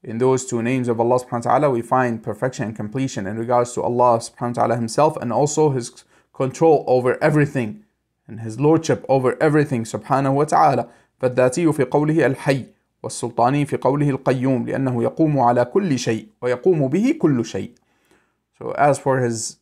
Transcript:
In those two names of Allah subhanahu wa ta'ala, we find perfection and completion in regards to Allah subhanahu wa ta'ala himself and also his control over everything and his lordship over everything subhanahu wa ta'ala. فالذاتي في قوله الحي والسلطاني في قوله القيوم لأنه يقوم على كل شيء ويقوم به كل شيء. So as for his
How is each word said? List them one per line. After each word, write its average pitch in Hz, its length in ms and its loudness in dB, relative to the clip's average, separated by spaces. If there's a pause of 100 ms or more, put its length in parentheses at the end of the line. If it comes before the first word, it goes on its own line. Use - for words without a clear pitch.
In 113 160 -8
those 131 280 2
two 120 160 -4
names 123 260 -2
of 113 120 -2
Allah 120 200 2
subhanahu 120 260 -6
wa 120 60 0
ta'ala, 143 180 2
we 117 120 -2
find 123 420 -2
perfection 117 420 -6
and 107 100 -8
completion 107 520 -6
in 107 100 -6
regards 123 360 0
to - 80 -6
Allah 120 380 2
subhanahu 120 360 -6
wa 120 60 0
ta'ala 117 160 2
himself 143 400 0
and 117 160 -6
also 147 380 2
his 127 340 -8 (280)
control 135 540 2
over 127 340 2
everything 143 640 0 (440)
and 113 120 -14
his 113 200 -10
lordship 151 500 2
over 131 320 2
everything 147 420 2
subhanahu 135 500 -2
wa 143 120 0
ta'ala. 151 420 2 (340)
فالذاتي 127 520 2
في 139 100 0
قوله 151 420 2
الحي 135 400 -2 (380)
والسلطاني 123 600 0
في 135 120 -6
قوله 143 320 0
القيوم 131 580 0
لأنه 123 360 -2
يقوم 151 360 0
على 120 260 4
كل 170 340 0
شيء 113 280 -4 (140)
ويقوم 135 460 0
به 202 320 0
كل 131 260 2
شيء. - 260 -8 (880)
So 120 140 -8
as 139 280 2
for 131 200 0
his 117 420 -4